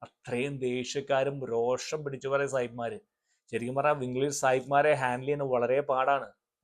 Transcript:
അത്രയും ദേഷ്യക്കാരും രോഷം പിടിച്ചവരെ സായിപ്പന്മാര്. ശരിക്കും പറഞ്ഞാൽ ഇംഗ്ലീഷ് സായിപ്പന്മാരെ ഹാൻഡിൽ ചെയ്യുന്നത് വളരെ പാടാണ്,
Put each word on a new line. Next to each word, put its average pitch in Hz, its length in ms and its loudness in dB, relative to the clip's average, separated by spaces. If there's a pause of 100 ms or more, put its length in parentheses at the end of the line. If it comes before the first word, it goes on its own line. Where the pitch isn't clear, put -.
അത്രയും 135 560 -6
ദേഷ്യക്കാരും 135 880 -2
രോഷം 123 580 -2
പിടിച്ചവരെ 139 420 -2
സായിപ്പന്മാര്. 120 520 -4 (540)
ശരിക്കും 117 220 -4
പറഞ്ഞാൽ 143 300 2
ഇംഗ്ലീഷ് 131 300 0
സായിപ്പന്മാരെ 139 580 4
ഹാൻഡിൽ 131 340 0
ചെയ്യുന്നത് 143 220 -2
വളരെ 123 320 2
പാടാണ്, 135 480 0 (360)